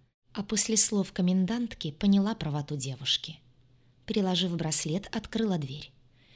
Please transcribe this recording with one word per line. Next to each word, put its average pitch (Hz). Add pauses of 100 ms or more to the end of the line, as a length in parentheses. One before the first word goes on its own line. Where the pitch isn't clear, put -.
(340)
а 208
после 220
слов 202
комендантки 185
поняла 196
правоту 147
девушки. 135 (640)
Приложив 185
браслет, 160
открыла 214
дверь. 139 (440)